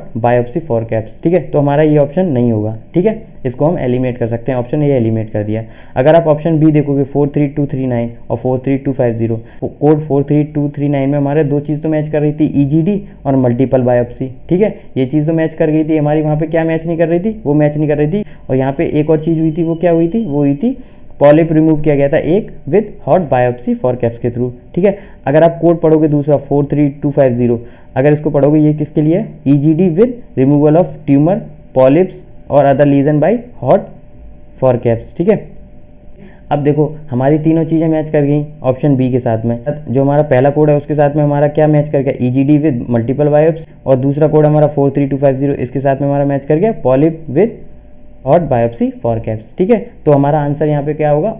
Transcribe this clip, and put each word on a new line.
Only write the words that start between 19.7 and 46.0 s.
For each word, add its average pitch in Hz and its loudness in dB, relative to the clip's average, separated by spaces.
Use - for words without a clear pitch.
क्या 170 0
हुई 170 2
थी, 226 -2
वो 143 -4
हुई 143 2
थी 240 -4
polyp 156 6
remove 156 2
किया 147 2
गया 139 2
था 151 0
एक 196 0
with 202 0
hot 156 0
biopsy 123 0
for 127 -2
caps 117 -2
के 123 -4
through, 120 -4
ठीक 175 0
है। 196 2
अगर 151 4
आप 165 4
code 165 2
पढ़ोगे 156 4
दूसरा 147 2
फ़ोर 143 -2
थ्री 143 0
टू 147 -2
फ़ाइव 135 2
ज़ीरो, 120 0
अगर 139 4
इसको 151 0
पढ़ोगे 147 2
ये 151 4
किसके 151 -2
लिए 160 2
है? 220 -4
ईजीडी 151 4
with 220 2
removal 147 4
of - 0
tumor, 151 4
polyps 147 4
और 139 4
other 139 4
lesion 139 2
by 175 2
hot 143 2
for 131 4
caps, 113 -4
ठीक 175 0
है। 165 0
अब 147 0
देखो 147 0
हमारी 135 2
तीनों 160 0
चीज़ें 160 0
match 156 -2
कर 151 0
गई 147 0
option 131 0
B 127 0
के 127 0
साथ 113 -2
में, 117 -2
जो 127 0
हमारा 143 2
पहला 135 2
code 151 2
है 147 4
उसके 147 -4
साथ 143 2
में 151 2
हमारा 147 2
क्या 151 2
match 151 2
कर 143 0
गया? 131 -2
ईजीडी 135 2
with 139 0
multiple 131 0
biopsy, 156 0
और 131 4
दूसरा 143 0
code 151 4
हमारा 151 4
फ़ोर 139 0
थ्री 143 0
टू 139 -2
फ़ाइव 135 2
ज़ीरो, 139 -2
इसके 127 -6
साथ 135 0